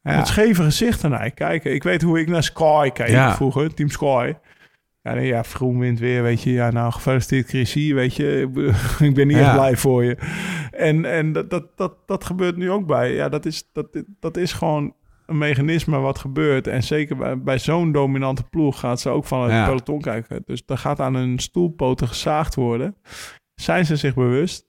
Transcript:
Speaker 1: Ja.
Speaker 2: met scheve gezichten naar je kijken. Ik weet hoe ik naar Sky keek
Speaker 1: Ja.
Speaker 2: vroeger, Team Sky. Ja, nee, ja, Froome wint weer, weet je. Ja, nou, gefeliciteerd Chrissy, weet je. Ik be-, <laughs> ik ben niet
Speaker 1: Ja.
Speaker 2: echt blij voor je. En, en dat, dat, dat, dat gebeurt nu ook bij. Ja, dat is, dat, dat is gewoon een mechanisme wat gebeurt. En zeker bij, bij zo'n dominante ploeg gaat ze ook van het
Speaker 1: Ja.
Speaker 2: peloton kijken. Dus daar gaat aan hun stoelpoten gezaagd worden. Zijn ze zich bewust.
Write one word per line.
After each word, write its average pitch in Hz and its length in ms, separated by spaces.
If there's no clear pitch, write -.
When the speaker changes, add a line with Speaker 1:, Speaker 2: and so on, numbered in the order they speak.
Speaker 1:
Ja. 147 140
Speaker 2:
met 143 120
scheve 214 360
gezichten 185 460
naar 113 160
je 123 60
kijken. 151 420
Ik 143 100
weet 175 180
hoe 165 180
ik 160 80
naar 170 160
Sky 151 460
keek 120 180
Speaker 1:
Ja. 117 280
Speaker 2:
vroeger, 143 380
Team 147 160
Sky. 135 440
Ja, 117 100
nee, 127 140
ja, 117 160
Froome 127 360
wint 120 200
weer, 123 240
weet 117 180
je. 127 100
Ja, 120 200
nou, 117 200
gefeliciteerd 131 560
Chrissy, 143 460
weet 127 220
je. 143 260
Ik 131 120
be-, 139 180
<laughs> 147 80
ik 139 80
ben 139 120
niet 147 100
Speaker 1:
Ja. 135 60
Speaker 2:
echt 139 100
blij 135 240
voor 127 260
je. 123 140
En, 160 340
en 156 260
dat, 160 180
dat, 170 140
dat, 190 180
dat 190 200
gebeurt 180 320
nu 180 140
ook 202 160
bij. 127 260
Ja, 143 160
dat 147 160
is, - 280
dat, 151 300
dat 165 180
is 180 160
gewoon 151 400
een 160 120
mechanisme 151 600
wat 135 200
gebeurt. 139 480
En 127 160
zeker 151 340
bij, 127 240
bij 135 160
zo'n 165 340
dominante 135 520
ploeg 151 360
gaat 123 200
ze 135 100
ook 147 160
van 131 160
het 120 100
Speaker 1:
Ja. 110 140
Speaker 2:
peloton 135 360
kijken. 117 440
Dus 127 200
daar 135 120
gaat 143 220
aan 131 160
hun 127 240
stoelpoten 143 680
gezaagd 156 480
worden. 127 400
Zijn 175 300
ze 151 100
zich 139 180
bewust. 127 560